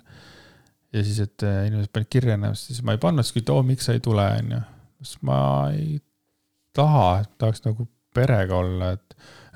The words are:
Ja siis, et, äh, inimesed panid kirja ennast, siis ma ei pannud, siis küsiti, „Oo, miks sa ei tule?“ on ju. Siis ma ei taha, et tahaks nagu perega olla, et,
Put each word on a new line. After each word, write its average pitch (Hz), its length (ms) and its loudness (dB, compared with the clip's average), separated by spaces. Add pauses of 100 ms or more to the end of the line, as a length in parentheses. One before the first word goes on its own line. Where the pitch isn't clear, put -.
(920)
Ja 110 100 0
siis, 104 160 -2
et, 104 240 -4
äh, 101 240 0
inimesed 104 240 -2
panid 110 200 -2
kirja 123 260 2
ennast, 104 320 -4
siis 120 140 -8
ma 107 120 0
ei 110 60 -2
pannud, 151 240 2
siis - 100 -4
küsiti, 120 160 -2
„Oo, 139 120 4
miks 127 240 0
sa 120 60 2
ei 117 60 2
tule?“ 104 260 2
on 113 260 0
ju. 117 80 -4 (420)
Siis - 200 -18
ma 131 160 0 (340)
ei 151 260 -4 (760)
taha, 143 320 4 (140)
et 107 160 -6
tahaks 110 280 -2
nagu 113 220 -4 (260)
perega 107 420 2
olla, 90 380 0
et, - 220 -12 (400)